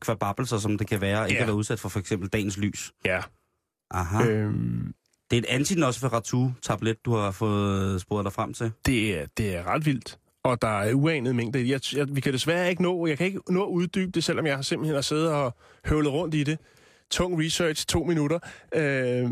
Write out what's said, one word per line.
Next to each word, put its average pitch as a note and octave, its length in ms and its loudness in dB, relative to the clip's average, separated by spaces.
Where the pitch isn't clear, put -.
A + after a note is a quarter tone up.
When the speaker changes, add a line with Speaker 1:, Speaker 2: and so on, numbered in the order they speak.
Speaker 1:
kvababelser, A2 580 -2
som G#2 200 0
det G#2+ 80 0
kan G#2 140 0
være, G2+ 280 2
ikke - 80 2
Speaker 2:
Ja. A#2 60 2
Speaker 1:
at A#2+ 40 2
være G#2 100 2
udsat G#2+ 240 -2
for, - 80 -6
for G2 120 -4
eksempel F#2+ 280 -4
dagens G2+ 300 -2
lys. - 340 -2
Speaker 2:
Ja. F#2 160 0
Speaker 1:
Aha. F#2+ 400 2
Speaker 2:
Øhm. G#2+ 640 -2
Speaker 1:
Det A#2 60 2
er A#2+ 60 2
et B2+ 60 2
anti-Nosferatu-tablet, B2 1400 0
du A#2+ 100 0
har G#2 160 2
fået G2 680 0
sporet G#2 240 -2
dig G2+ 80 -2
frem - 220 -4
til. A2+ 180 -4
Speaker 2:
Det A2 340 2
er, C#2+ 60 -6
det G#2 200 -2
er E2+ 100 -6
ret C#3 200 0
vildt. - 320 -2
Og B2+ 180 2
der A#2 60 2
er G#2+ 260 2
uanede C#3 400 2
mængder. A#2 260 0
Jeg, C3 200 0
jeg, C#3+ 100 0
vi C3+ 40 0
kan C#3 120 0
desværre E3+ 380 0
ikke F#3 120 0
nå, F3 240 2
jeg D3 120 0
kan F3+ 80 0
ikke G3 140 -4
nå F3+ 120 2
at - 40 -6
uddybe F#3 420 0
det, E3+ 140 0
selvom D#3+ 220 0
jeg C#3+ 80 2
har C#3 80 -6
simpelthen D#3 320 -2
har C#3 80 0
siddet D#3 300 0
og C#3 240 0
høvlet D3+ 260 2
rundt D#3+ 220 -2
i D3+ 100 2
det. D#3 140 -2
Tung F3+ 300 0
research, D#3+ 460 0
to E3+ 180 0
minutter. D#3 340 2
Øh, B2+ 580 2